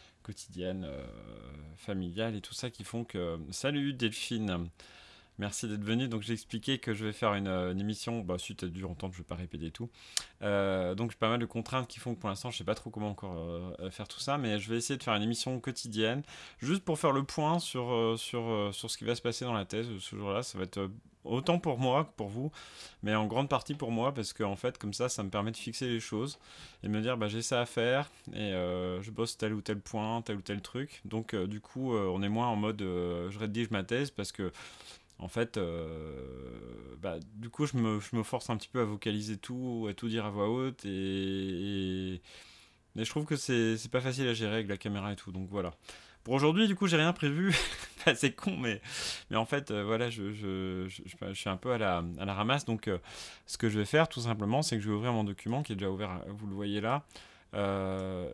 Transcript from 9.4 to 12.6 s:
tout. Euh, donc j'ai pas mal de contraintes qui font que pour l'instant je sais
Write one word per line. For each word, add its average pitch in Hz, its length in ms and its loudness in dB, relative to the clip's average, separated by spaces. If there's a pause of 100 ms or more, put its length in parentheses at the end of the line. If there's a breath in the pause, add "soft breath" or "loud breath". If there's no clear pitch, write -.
tout. 120 180 -8 (540 loud breath)
Euh, 98 500 4
donc 113 180 -2
j'ai - 60 -14
pas 110 120 2
mal 120 100 4
de 113 80 0
contraintes 120 400 -2
qui - 120 -14
font 120 140 -4
que - 60 -6
pour 107 100 -2
l'instant 104 220 -4
je - 60 -6
sais - 60 -6